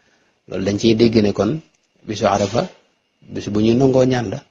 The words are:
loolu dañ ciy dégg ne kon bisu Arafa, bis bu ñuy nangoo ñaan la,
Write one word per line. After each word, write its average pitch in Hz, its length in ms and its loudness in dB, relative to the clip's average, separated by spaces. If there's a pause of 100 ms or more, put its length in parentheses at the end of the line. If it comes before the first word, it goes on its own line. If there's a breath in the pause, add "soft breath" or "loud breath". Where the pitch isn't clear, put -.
(500)
loolu 95 160 -6
dañ 101 140 -2
ciy 113 160 2
dégg 117 260 2
ne 104 120 2
kon 101 180 -2 (540)
bisu 107 220 -4
Arafa, 101 340 -2 (680)
bis 98 200 -10
bu 104 120 -2
ñuy 113 140 4
nangoo 131 300 4
ñaan 123 240 -2
la, - 100 -8 (120)